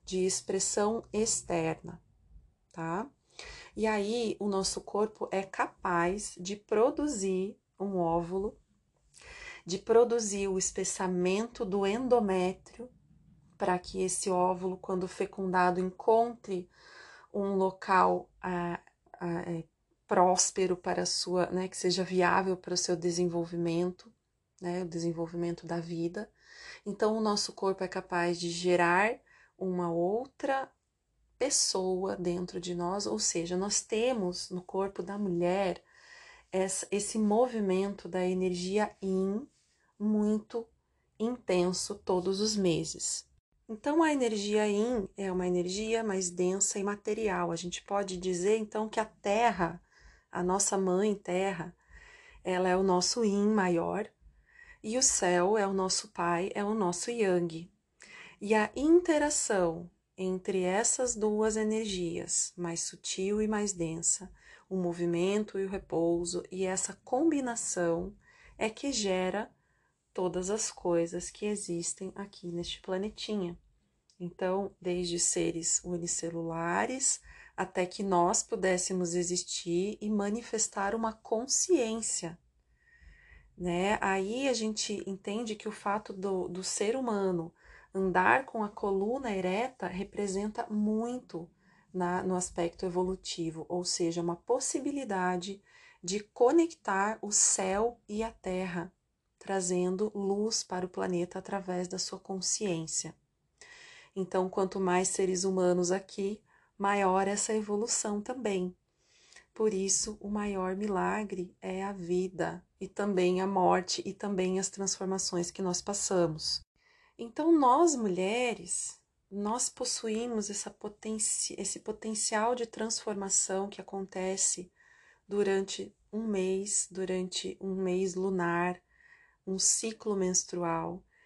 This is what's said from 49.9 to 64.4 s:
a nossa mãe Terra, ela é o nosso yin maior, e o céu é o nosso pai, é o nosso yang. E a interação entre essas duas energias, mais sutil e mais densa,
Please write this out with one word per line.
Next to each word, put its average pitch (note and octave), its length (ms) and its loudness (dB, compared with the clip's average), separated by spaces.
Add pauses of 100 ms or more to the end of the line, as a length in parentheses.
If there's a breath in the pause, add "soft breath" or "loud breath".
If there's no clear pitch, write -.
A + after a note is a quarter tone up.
a - 120 -4
nossa F#3+ 360 2
mãe F#3+ 360 4
Terra, F3+ 600 -2 (680 loud breath)
ela F#3 260 2
é F3+ 80 6
o F#3+ 60 4
nosso F#3+ 420 4
yin G3+ 240 4
maior, F3+ 600 2 (800 loud breath)
e A3 120 -2
o C4 40 2
céu F3+ 540 4
é G3+ 100 2
o G3 60 0
nosso F#3 360 -2
pai, F3 460 -2
é G3+ 80 -2
o G#3 120 0
nosso F3+ 360 0
yang. F3 640 0 (640 loud breath)
E G#3 160 0
a G#3+ 220 4
interação D4 1120 4 (240)
entre F#3 460 -2
essas A#3 540 2
duas G#3+ 420 2
energias, G#3+ 1000 -2
mais E3+ 260 -4
sutil G3 600 -2
e G#3+ 80 2
mais G#3 240 0
densa, E3+ 580 -2 (380 loud breath)